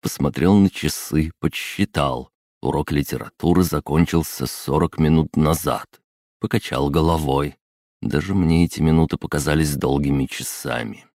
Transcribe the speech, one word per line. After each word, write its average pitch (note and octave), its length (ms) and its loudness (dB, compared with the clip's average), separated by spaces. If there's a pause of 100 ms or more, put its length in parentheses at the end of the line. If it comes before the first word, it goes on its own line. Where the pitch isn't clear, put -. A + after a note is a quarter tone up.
Посмотрел C#2+ 560 0
на G2 140 6
часы, D#2 680 -4
подсчитал. - 920 -4 (320)
Урок D2 300 -2
литературы D2+ 680 0
закончился D#2 840 0
сорок - 520 -2
минут D#2 380 2
назад. D2+ 640 -2 (400)
Покачал C#2+ 500 -2
головой. D2 680 0 (440)
Даже F2 340 -2
мне E2+ 300 4
эти - 160 -4
минуты D#2+ 380 4
показались D2 580 -2
долгими C#2 480 0
часами. - 800 -8 (140)